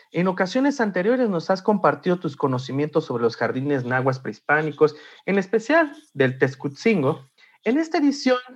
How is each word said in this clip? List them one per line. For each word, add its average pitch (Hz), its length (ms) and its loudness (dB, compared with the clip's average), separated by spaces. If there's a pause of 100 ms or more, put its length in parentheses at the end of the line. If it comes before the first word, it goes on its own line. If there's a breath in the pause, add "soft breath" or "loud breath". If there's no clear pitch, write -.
(120 loud breath)
En 175 160 0
ocasiones 226 520 0
anteriores 220 480 0
nos 170 220 -2
has 190 100 0
compartido 180 600 0
tus 143 160 -6
conocimientos 139 680 -2
sobre 120 180 -4
los 113 120 0
jardines 131 480 -2
nahuas 127 360 -2
prehispánicos, 151 760 0 (320 loud breath)
en 196 120 0
especial 285 540 0 (200)
del 131 260 0
Texcutzingo. 143 880 0 (380 soft breath)
En 240 140 0
esta 330 200 -2
edición 262 400 2 (160)